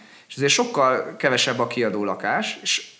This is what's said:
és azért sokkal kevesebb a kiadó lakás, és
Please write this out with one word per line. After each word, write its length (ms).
és 80
azért 160
sokkal 680
kevesebb 400
a 80
kiadó 380
lakás, 580
és 380